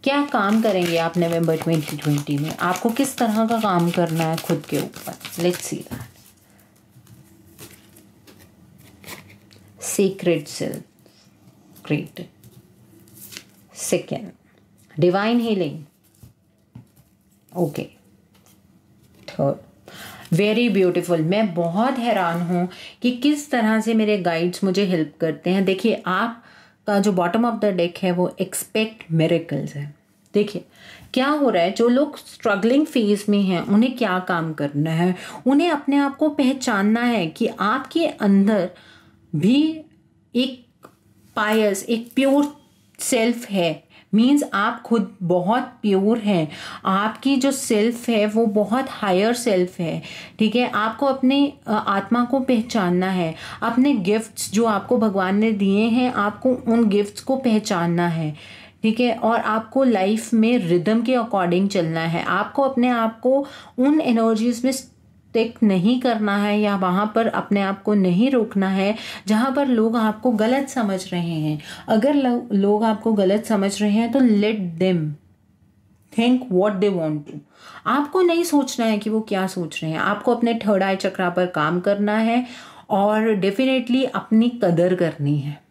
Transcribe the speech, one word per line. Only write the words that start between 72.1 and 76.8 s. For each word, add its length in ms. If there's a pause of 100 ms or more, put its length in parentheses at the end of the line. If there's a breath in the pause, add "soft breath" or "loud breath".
लो-, 380
लोग 320
आपको 280
गलत 320
समझ 380
रहे 80
हैं 220
तो 80
let 600
them 280 (1080)
think 400
what 220